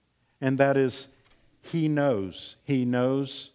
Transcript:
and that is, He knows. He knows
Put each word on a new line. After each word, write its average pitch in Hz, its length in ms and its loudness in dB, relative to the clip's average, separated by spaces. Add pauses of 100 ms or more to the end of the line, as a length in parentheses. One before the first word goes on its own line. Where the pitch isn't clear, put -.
(420)
and 135 160 0
that 139 180 4
is, 131 320 0 (540)
He 156 260 -2
knows. 131 760 -2
He 131 200 0
knows 131 720 -2